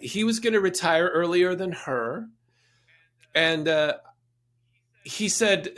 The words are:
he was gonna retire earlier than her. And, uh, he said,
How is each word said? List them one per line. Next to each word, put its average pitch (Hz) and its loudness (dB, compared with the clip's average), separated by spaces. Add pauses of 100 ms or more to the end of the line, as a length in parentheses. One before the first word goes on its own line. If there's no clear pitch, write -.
he 165 -4
was 226 0
gonna 226 2
retire 175 2
earlier 175 2
than 185 -6
her. 143 -6 (1040)
And, 160 0
uh, 151 0 (1040)
he 208 -4
said, 202 0